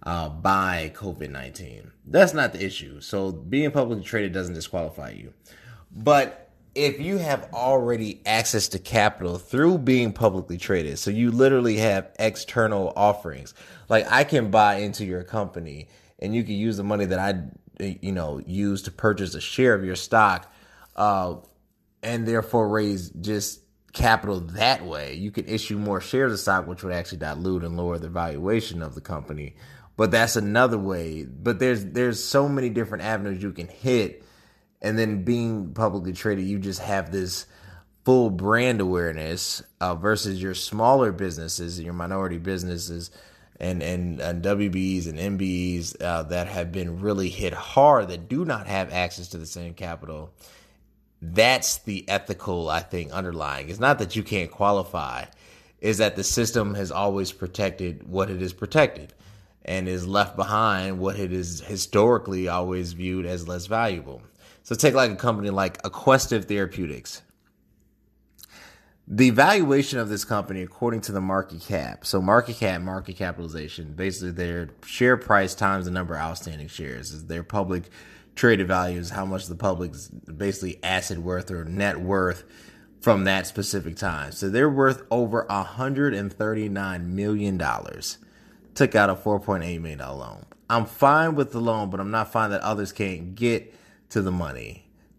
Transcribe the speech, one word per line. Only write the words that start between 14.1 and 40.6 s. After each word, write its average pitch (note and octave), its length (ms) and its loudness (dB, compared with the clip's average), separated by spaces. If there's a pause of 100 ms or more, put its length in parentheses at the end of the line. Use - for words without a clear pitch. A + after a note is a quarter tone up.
I C3 120 6
can A#2+ 280 2
buy G#2 240 8
into G2+ 280 -4
your F2+ 200 -6
company E2+ 640 -6 (320)
and G#2 160 -2
you A#2 80 0
can G#2 100 -4
use G#2+ 240 0
the G2+ 60 -4
money G2+ 220 0
that F#2 140 0
I, F#2 640 -4
you F#2+ 280 -6
know, D#2 340 -4
use G2 380 0
to F2+ 80 -10
purchase G2 420 0
a D2+ 80 -8
share B2+ 320 4
of G2 100 2
your F#2 120 -2
stock, G2 560 4 (440)
uh, F#2+ 400 2 (680)
and A#2 240 -2
therefore A2+ 420 2
raise G#2 400 0
just G2+ 520 -6 (320)
capital A2 460 2
that F2+ 460 0
way. D2 300 -8
You G2+ 160 -6
can G#2+ 160 -6
issue G#2+ 300 -4
more G#2 220 -2
shares C3 320 0
of G2 80 -2
stock, F#2 280 0
which F2+ 160 -10
would F2+ 100 -4
actually F2 260 -6
dilute E2+ 440 -2
and E2+ 120 -4
lower F2 220 -2
the D#2+ 120 -8
valuation E2+ 720 -2
of C#2+ 100 -10
the - 80 -14
company. D2+ 540 -10 (400)
But G#2+ 160 4
that's A2+ 240 4
another A2+ 420 4
way. E2 480 -4
But E2 320 -2
there's, A#2 280 2
there's A#2+ 380 0
so C#3 240 4
many C3+ 220 0
different G#2 340 -4
avenues G2+ 380 -2
you G2+ 100 -6
can E2+ 160 -10
hit. A#2+ 560 0 (560)
And G#2+ 180 0
then G#2+ 260 0
being A2+ 500 0
publicly F#2+ 400 0
traded, G2 320 -2
you G2+ 140 -2
just F#2 220 -6
have F#2 300 -2
this F#2 360 -4 (580)
full B2+ 240 8
brand A2 500 2
awareness, E2+ 840 -2 (180)
uh, F2+ 140 0
versus G2 440 0
your F#2 140 -4
smaller A2+ 580 4